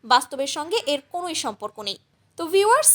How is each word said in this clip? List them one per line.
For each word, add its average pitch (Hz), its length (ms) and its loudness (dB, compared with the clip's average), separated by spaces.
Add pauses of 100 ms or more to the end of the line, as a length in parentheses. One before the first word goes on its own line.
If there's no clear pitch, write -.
বাস্তবের 269 460 -4
সঙ্গে 320 360 -6
এর 285 140 -2 (100)
কোনোই 349 260 -8
সম্পর্ক 208 400 -8 (120)
নেই। 190 100 -10 (400)
তো 339 80 -6
ভিউয়ার্স, 415 480 6